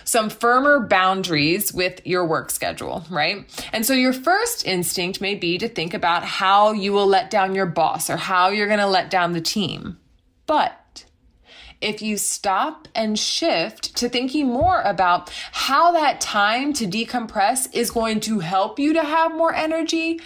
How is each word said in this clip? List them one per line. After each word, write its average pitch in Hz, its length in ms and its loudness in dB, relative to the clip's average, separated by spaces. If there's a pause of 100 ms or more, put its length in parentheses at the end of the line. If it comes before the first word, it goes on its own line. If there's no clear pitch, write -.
some 214 260 0
firmer 262 500 4
boundaries 185 960 2
with 180 320 -4
your 180 180 0
work 151 260 -2
schedule, 82 600 -6
right? 180 340 -2 (280)
And 226 120 -2
so 269 100 2
your 254 200 2
first 392 500 -2
instinct 180 560 -4
may 196 140 -4
be 175 240 -2
to 214 100 -4
think 175 240 -8
about 175 320 0
how 196 460 4
you 202 220 -2
will 202 160 4
let 185 220 4
down 190 240 0
your 190 120 0
boss 165 420 0
or - 80 -4
how 180 320 2
you're 202 200 0
gonna 208 180 2
let 185 240 0
down 175 220 2
the 165 100 -2
team. 165 560 -4 (480)
But - 280 2 (1080)
if 208 160 -4
you 214 160 -4
stop 208 800 -4
and 214 240 -2
shift - 800 -2
to 240 120 -2
thinking 262 380 -2
more 254 360 2
about 180 480 2 (220)
how 320 400 4
that 302 260 2
time 226 540 0
to 233 140 -2
decompress 226 880 -2
is 233 160 0
going 220 300 0
to 214 200 0
help 190 380 0
you 294 160 2
to 320 80 2
have 320 340 2
more 320 180 2
energy 330 720 -2